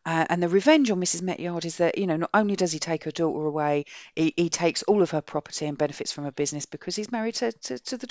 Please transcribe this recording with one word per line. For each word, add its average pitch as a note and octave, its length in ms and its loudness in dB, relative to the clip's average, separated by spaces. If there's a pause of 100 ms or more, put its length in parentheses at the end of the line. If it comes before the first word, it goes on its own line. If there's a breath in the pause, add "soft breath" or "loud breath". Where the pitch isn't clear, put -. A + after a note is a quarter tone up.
Uh, E3 220 2
and F3 140 0
the E3+ 80 2
revenge B3+ 400 6
on F#3 100 2
Missus F3 220 -2
Metyard F3 440 -4
is E3 120 -8
that, E3+ 220 2
you G3 80 0
know, D#3+ 100 2
not E3+ 160 -2
only G3+ 220 4
does F#3 160 2
he D#3 80 -6
take E3 240 -4
her D#3 80 -6
daughter D3+ 340 0
away, D3 400 0 (300 soft breath)
he, D#3+ 200 2
he E3+ 140 2
takes E3 340 0
all G3+ 200 4
of D#3+ 80 0
her D3+ 100 -2
property - 460 -6
and D3 100 -6
benefits D3 340 -2
from D3 120 -8
her C#3+ 80 -6
business D3 340 -4
because - 300 -10
he's G#3+ 160 -6
married A3+ 240 -4
to, - 160 -2
to, - 260 -8
to - 200 -8
the B3 140 -10